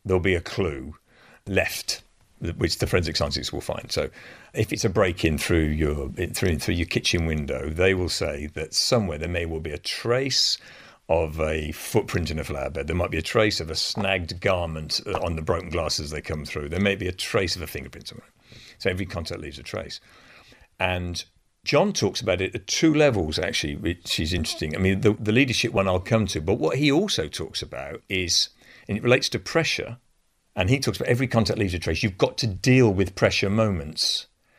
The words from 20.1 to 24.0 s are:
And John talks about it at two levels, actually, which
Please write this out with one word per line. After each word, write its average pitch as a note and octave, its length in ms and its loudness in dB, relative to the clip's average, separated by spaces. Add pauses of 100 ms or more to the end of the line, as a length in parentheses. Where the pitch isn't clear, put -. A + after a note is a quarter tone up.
And F2+ 420 -2 (400)
John C#3+ 300 2
talks - 300 0
about F#2 180 2
it F#2+ 140 -2
at G#2+ 120 -8
two D#3+ 280 4
levels, G#2+ 440 4
actually, D#2 380 -2
which E2+ 420 -4